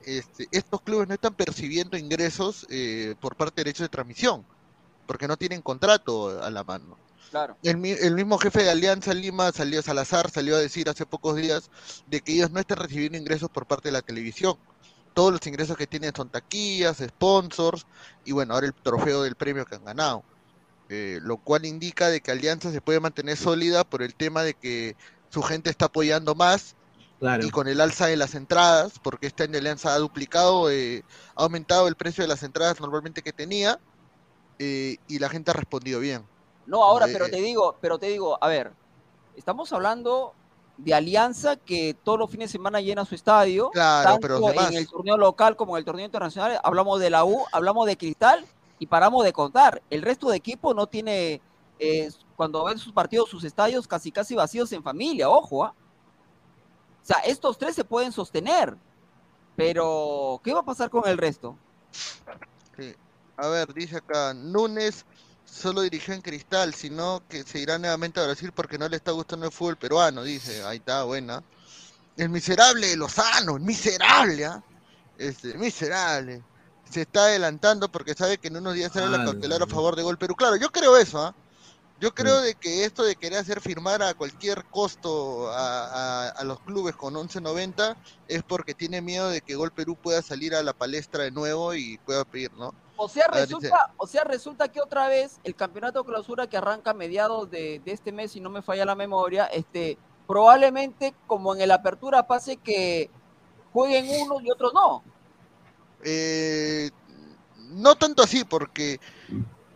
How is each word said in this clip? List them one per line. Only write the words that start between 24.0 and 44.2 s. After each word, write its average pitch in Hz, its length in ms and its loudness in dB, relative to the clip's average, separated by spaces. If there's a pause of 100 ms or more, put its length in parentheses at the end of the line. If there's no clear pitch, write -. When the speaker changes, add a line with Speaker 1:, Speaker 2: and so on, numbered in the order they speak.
Speaker 1:
el 123 120 -6
tema 156 300 -2
de 160 100 -2
que 117 440 -8 (320)
su 151 120 -6
gente 160 280 -4
está 165 160 0
apoyando 151 500 0
más, 180 400 2 (440)
Speaker 3:
Claro. 123 260 0
Speaker 1:
y 107 60 -4
con 135 160 -2
el 139 120 0
alza 160 280 2
de 160 100 2
las 143 180 -2
entradas, 170 680 4
porque 131 260 -6
este 160 160 -4
año 151 140 -4
Alianza 147 360 -2
ha 147 60 2
duplicado, 165 720 2
eh, 123 340 -4 (300)
ha - 80 0
aumentado 170 440 4
el 165 80 0
precio 170 280 -6
de 165 40 -2
las 147 160 -2
entradas 160 380 -2
normalmente 151 400 -8
que 156 100 -10
tenía, 202 480 -2 (800)
eh, 135 380 -6 (100)
y 147 120 -6
la 139 100 -2
gente 160 220 -4
ha - 20 4
respondido 131 460 -6
bien. 127 260 -6 (400)
Speaker 2:
No, 208 180 2
ahora, 214 240 6
Speaker 1:
Eh, - 60 2
Speaker 2:
pero 185 120 0
Speaker 1:
eh. 180 40 -2
Speaker 2:
te 185 120 -6
digo, 208 400 0
pero 165 180 -2
te 196 80 -6
digo, 196 340 -2
a 151 60 4
ver, 139 240 0 (640)
estamos 254 360 -6
hablando 240 640 -2 (440)
de 156 180 2
Alianza 214 600 2
que 165 460 -4
todos 220 140 2
los 214 140 0
fines 220 180 -10
de - 40 -16
semana 202 280 -2
llena 196 240 -2
su - 80 -10
estadio, 202 560 6
Speaker 1:
Claro, 165 500 6
pero 131 200 2